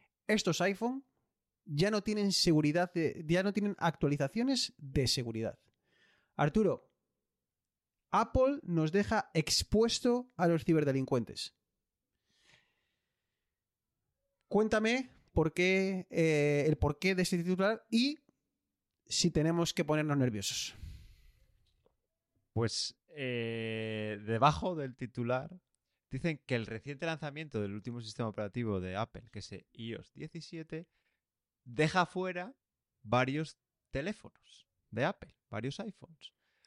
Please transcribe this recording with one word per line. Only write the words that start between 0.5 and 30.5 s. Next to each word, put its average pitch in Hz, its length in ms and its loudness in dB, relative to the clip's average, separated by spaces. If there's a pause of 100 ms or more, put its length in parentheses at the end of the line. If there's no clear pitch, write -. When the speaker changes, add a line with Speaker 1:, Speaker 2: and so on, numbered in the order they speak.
Speaker 1:
iPhone 220 460 -2 (580)
ya 160 260 0
no 208 120 0
tienen 208 300 0
seguridad 160 600 4
de, 165 340 -2
ya 170 160 2
no 202 120 0
tienen 202 240 0
actualizaciones 165 960 0
de 135 300 0
seguridad. 113 520 -2 (800)
Arturo, 151 520 2 (1200)
Apple 262 500 2
nos 160 300 0
deja 202 420 0
expuesto 233 1040 2
a 180 100 2
los 165 180 4
ciberdelincuentes. 135 880 0 (3000)
Cuéntame 220 640 0 (220)
por 160 200 2
qué, 190 560 2
eh, 147 580 4
el 151 120 4
porqué 180 380 2
de 180 60 2
este 180 160 0
titular 185 520 0
y 262 300 2 (840)
si - 280 0
tenemos 165 420 2
que 170 100 0
ponernos 151 320 0
nerviosos. 120 600 -2 (1800)
Speaker 2:
Pues, - 440 -2 (120)
eh, 113 1160 -6
debajo 143 520 2
del 135 180 -6
titular 127 640 -6 (480)
dicen 147 380 -4
que - 80 -4
el 113 120 -2
reciente 135 380 -10
lanzamiento 151 560 -6
del 101 140 -4
último 120 260 -10
sistema 113 280 -6
operativo 107 520 -4
de 92 160 -6
Apple, 110 360 -8
que 104 80 -12
es - 100 -14
el - 220 -16
ios 113 420 -12
diecisiete, 160 720 -14 (800)